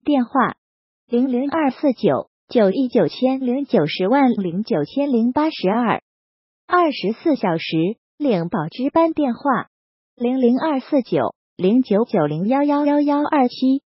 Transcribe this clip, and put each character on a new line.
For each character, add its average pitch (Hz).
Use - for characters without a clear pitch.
电 277
话： 226
零 247
零 269
二 320
四 285
九 156
九 208
一 254
九 190
千 262
零 254
九 160
十 185
万 262
零 190
九 156
千 285
零 240
八 302
十 185
二。 220
二 339
十 190
四 285
小 175
时 165
领 208
保 160
值 262
班 330
电 285
话： 233
零 247
零 247
二 294
四 269
九 135
零 208
九 220
九 165
零 156
幺 269
幺 294
幺 294
幺 285
二 262
七。 262